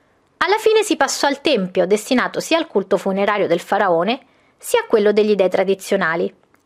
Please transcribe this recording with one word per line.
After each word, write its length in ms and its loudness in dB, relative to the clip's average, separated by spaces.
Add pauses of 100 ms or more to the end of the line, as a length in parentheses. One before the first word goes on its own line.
(380)
Alla 220 0
fine 240 2
si 120 -2
passò 300 0
al 160 -2
tempio, 460 0
destinato 520 0
sia 200 0
al 80 -4
culto 300 0
funerario 500 -2
del 120 0
faraone, 640 0 (360)
sia 240 -4
a 60 -6
quello 240 2
degli 220 2
dei 160 2
tradizionali, 800 -2 (340)